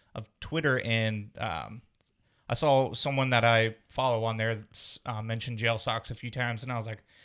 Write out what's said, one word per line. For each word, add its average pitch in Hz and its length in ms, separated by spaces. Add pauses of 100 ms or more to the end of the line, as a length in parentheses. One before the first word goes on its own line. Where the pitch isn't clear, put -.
(160)
of 110 120 (120)
Twitter, 147 400
and, 110 580
um, 85 440 (680)
I - 60
saw 135 400
someone 135 360
that 120 140
I 113 300 (140)
follow 120 360
on 113 120
there 110 360
s-, - 340
uh, 110 160
mention 113 340
Jail 117 220
Socks 113 320
a 120 40
few 120 160
times, 120 320
and 127 100
I 120 40
was 110 100
like, 110 160 (220)